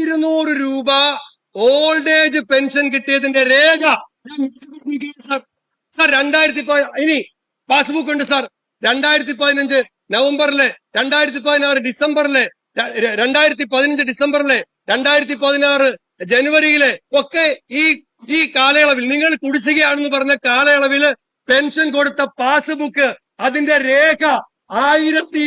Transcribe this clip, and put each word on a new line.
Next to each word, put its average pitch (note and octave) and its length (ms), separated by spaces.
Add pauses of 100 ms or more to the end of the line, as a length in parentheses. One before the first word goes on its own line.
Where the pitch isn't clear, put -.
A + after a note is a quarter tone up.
ഇരുന്നൂറ് D#4+ 500 (100)
രൂപ C4+ 280 (760)
ഓൾഡ് D#4 540
ഏജ് D4+ 180 (100)
പെൻഷൻ C#4 340 (100)
കിട്ടിയതിന്റെ C4+ 480 (100)
രേഖ D#4 320 (1400)
സർ, C4+ 120 (580)
സർ, D#4+ 180
രണ്ടായിരത്തി D4+ 520
പതി-, C#4+ 220 (140)
ഇനി D#4 140 (520)
പാസ്ബുക്ക് C#4+ 440
ഉണ്ട് C#4+ 180
സർ, C4+ 120 (440)
രണ്ടായിരത്തി C#4+ 520
പതിനഞ്ച് C#4 380 (360)
നവംബറിലെ, C#4 540 (300)
രണ്ടായിരത്തി C#4 480
പതിനാറ് C#4+ 420
ഡിസംബറിലെ, C#4 560 (340)
ര-, A#3 140 (120)
ര-, A3 180
രണ്ടായിരത്തി C#4+ 500
പതിനഞ്ച് C#4+ 380
ഡിസംബറിലെ, C#4+ 480 (320)
രണ്ടായിരത്തി C#4+ 540
പതിനാറ് C#4 440 (440)
ജനുവരിയിലെ D4 600 (280)
ഒക്കെ D#4+ 260 (360)
ഈ, - 20 (540)
ഈ - 20 (160)
കാലയളവിൽ C#4 560
നിങ്ങൾ D4+ 180 (120)
കുടിശ്ശികയാണെന്ന് C#4+ 720
പറഞ്ഞ C#4 180 (140)
കാലയളവിൽ C#4 560 (460)
പെൻഷൻ C#4+ 360 (100)
കൊടുത്ത C#4+ 260 (180)
പാസ്ബുക്ക്, C#4+ 680 (380)
അതിന്റെ D4 300 (140)
രേഖ D4+ 340 (640)
ആയിരത്തി D#4 580